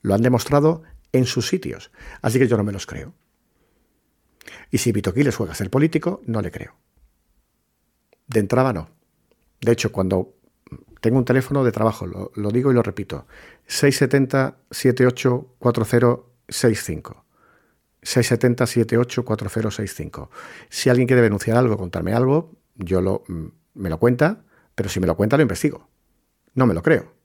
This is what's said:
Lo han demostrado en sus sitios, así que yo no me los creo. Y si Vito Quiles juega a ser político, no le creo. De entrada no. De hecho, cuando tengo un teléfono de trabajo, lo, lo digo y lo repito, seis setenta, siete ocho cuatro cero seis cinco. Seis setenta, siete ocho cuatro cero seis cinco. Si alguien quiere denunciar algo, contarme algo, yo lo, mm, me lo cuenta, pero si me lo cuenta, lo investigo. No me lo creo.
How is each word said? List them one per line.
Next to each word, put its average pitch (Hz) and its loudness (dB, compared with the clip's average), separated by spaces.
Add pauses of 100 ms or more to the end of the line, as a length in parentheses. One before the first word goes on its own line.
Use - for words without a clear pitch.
Lo 98 0
han 107 2
demostrado 143 2 (280)
en 131 2
sus - -4
sitios, - -6 (300)
así 127 0
que 127 4
yo 113 2
no 104 0
me 104 -2
los 95 -10
creo. - -14 (1600)
Y - -2
si 117 0
Vito 101 -2
Quiles 131 0
juega 82 -6
a - -12
ser 95 -8
político, 160 -2
no 113 -4
le - -6
creo. - -16 (1500)
De 110 2
entrada 123 2
no. 80 -8 (680)
De 120 2
hecho, 113 0
cuando 95 -2 (640)
tengo 117 2
un 123 2
teléfono 135 0
de 117 2
trabajo, 107 -2
lo, 92 -12
lo 104 -4
digo 127 2
y - 4
lo 117 4
repito, 95 -8 (400)
seis - 2
setenta, 135 2 (140)
siete 127 2
ocho 127 -2
cuatro 120 0
cero 120 2 (140)
seis - 0
cinco. - -12 (760)
Seis - 0
setenta, 120 2
siete 117 0
ocho 123 -2
cuatro 104 -6
cero 110 -4
seis 101 -8
cinco. - -12 (400)
Si - 0
alguien 123 4
quiere 123 4
denunciar 113 2
algo, 120 2
contarme 90 -6
algo, 135 0 (240)
yo 92 -2
lo, 95 -2
mm, 82 -10 (300)
me 92 -8
lo 80 -4
cuenta, 135 2 (320)
pero - -4
si 95 -4
me 90 2
lo 82 2
cuenta, 110 2
lo 151 4
investigo. - -4 (640)
No 127 4
me 104 4
lo 82 -2
creo. 156 2 (100)